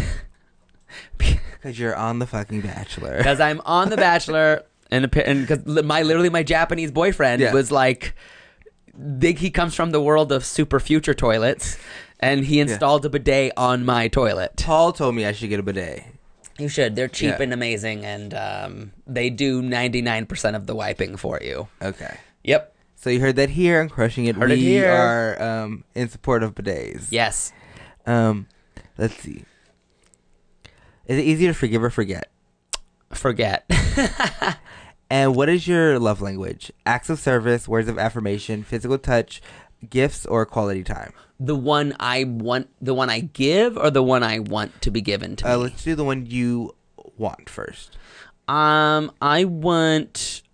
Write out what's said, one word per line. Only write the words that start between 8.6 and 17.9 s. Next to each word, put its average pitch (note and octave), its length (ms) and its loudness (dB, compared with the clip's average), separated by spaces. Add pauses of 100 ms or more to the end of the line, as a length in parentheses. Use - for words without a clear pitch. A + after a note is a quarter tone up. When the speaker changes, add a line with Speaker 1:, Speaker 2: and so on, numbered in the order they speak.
Speaker 2:
they, C#3+ 380 0
he E3+ 180 -2
comes E3+ 260 0
from E3+ 160 0
the D3+ 80 4
world D3+ 320 4
of C3 120 0
super C#3+ 360 0
future D3+ 340 2
toilets, A2+ 600 0 (420)
and C3+ 280 2
he D3 100 2
Speaker 1:
Yeah. D3 60 6
Speaker 2:
installed C#3+ 440 2
a C#3+ 40 0
bidet C3+ 460 2
on B2 280 2
my A#2+ 240 2
toilet. G#2 480 0
Speaker 1:
Paul D#3+ 360 4
told C3 220 0
me A2+ 100 -2
I G#2 80 -2
should G#2 180 -6
get G#2 100 -2
a - 20 -6
bidet. F#2+ 420 -6 (540)
Speaker 2:
You D3 100 -4
should. B2+ 280 0
They're B2+ 120 -2
cheap - 300 -2
Speaker 1:
Yeah. C3 60 0
Speaker 2:
and B2 80 -4
amazing, A2 520 -4